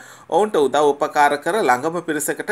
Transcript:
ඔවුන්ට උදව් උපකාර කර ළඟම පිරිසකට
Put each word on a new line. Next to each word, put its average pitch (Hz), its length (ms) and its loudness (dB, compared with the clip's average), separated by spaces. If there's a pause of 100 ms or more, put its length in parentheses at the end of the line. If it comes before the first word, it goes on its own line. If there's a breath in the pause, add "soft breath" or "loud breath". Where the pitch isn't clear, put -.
(260 loud breath)
ඔවුන්ට 214 300 0
උදව් 143 340 2
උපකාර 147 480 0
කර 185 240 -2
ළඟම 156 420 0
පිරිසකට 156 480 -6